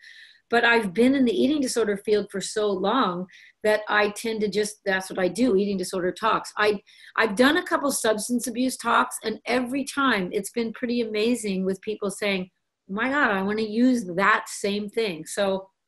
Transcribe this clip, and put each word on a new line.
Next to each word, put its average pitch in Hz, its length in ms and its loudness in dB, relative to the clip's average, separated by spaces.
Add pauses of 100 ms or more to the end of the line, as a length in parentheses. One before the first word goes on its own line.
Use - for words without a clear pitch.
(500)
but 233 160 4
I've 226 280 2
been 254 220 4
in 269 100 4
the 233 60 2
eating 262 300 2
disorder 214 360 0
field 208 320 0
for 196 100 -8
so 208 300 -2
long 190 560 0 (380)
that 214 240 2
I 208 220 2
tend 220 320 -6
to 208 80 0
just, 208 360 -2
that's 190 240 -2
what - 80 -10
I 185 100 2
do, 202 280 2
eating 202 220 2
disorder 180 340 -2
talks. 202 460 -2
I, 208 240 2 (340)
I've 214 200 2
done 277 220 6
a 349 60 0
couple 285 280 0
substance 226 540 -2
abuse 247 320 -2
talks, 233 460 0
and 226 220 -6
every 254 380 -2
time 220 480 0
it's 202 200 -4
been 226 220 -4
pretty 240 280 -2
amazing 214 640 -2
with 190 160 -4
people 208 300 -6
saying, 190 380 -4 (400)
"My 220 200 -2
God, 269 220 2
I 190 100 0
wanna 208 200 -2
use 233 420 2
that 196 440 2
same 208 420 -4
thing." 185 360 -4
So 190 440 -2 (180)